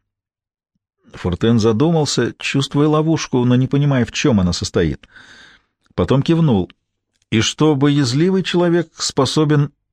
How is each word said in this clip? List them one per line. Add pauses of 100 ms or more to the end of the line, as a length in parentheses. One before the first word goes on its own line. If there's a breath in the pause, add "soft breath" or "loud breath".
(1160)
Фортен
задумался,
чувствуя
ловушку,
но
не
понимая,
в
чем
она
состоит. (840 loud breath)
Потом
кивнул. (600)
"И
что
боязливый
человек
способен (200)